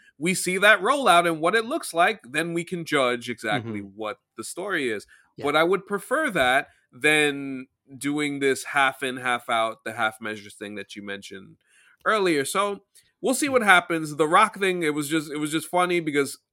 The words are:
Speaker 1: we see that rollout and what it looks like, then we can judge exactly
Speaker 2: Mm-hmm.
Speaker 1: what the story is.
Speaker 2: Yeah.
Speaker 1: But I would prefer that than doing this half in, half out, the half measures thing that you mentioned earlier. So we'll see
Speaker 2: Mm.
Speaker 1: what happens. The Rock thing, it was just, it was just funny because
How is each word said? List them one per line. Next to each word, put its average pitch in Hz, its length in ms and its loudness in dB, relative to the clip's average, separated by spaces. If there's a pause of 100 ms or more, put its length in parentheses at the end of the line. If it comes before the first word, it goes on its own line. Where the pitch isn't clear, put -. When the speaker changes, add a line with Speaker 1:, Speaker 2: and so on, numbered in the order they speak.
(160)
Speaker 1:
we 170 160 0
see 180 240 -2
that 202 240 6
rollout 196 460 4
and 165 160 -2
what 180 120 2
it 226 120 0
looks 294 260 -6
like, 185 280 2 (120)
then 165 220 -2
we 170 100 -2
can 170 220 -8
judge 123 420 0
exactly 107 520 -4
Speaker 2:
Mm-hmm. 101 140 -12
Speaker 1:
what 104 260 -8 (180)
the 110 60 -10
story 175 440 -4
is. 107 180 -6 (300)
Speaker 2:
Yeah. 113 80 -10
Speaker 1:
But 143 120 0
I 160 80 4
would 190 220 0
prefer 254 440 -2
that 139 380 2 (220)
than 139 760 0 (320)
doing 143 400 -4
this 135 260 0
half 135 380 0
in, 131 160 -4
half 123 320 -2
out, 113 340 -2
the 113 80 -8
half 110 260 -2
measures 107 360 -10
thing 104 220 -12
that 98 200 -14
you 101 60 -16
mentioned 101 560 -14 (480)
earlier. 180 400 2
So 202 380 -4 (360)
we'll 247 140 0
see 285 140 -2
Speaker 2:
Mm. 269 40 -4
Speaker 1:
what 247 120 4
happens. 170 520 2
The 160 100 4
Rock 202 320 4
thing, 185 240 0
it 151 120 0
was 143 160 -4
just, 156 200 -2
it 143 60 -8
was 151 160 -4
just 156 160 -4
funny 175 320 2
because 143 380 0 (140)